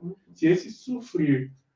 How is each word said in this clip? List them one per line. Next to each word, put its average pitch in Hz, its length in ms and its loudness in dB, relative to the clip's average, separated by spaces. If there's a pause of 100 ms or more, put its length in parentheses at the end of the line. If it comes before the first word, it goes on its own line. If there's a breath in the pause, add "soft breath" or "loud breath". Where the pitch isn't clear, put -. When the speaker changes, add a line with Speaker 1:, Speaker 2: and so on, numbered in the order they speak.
Speaker 1:
Uhum. 180 140 -10 (160)
Speaker 2:
Se - 140 0
esse 175 240 2
sofrer, 151 840 -2 (240)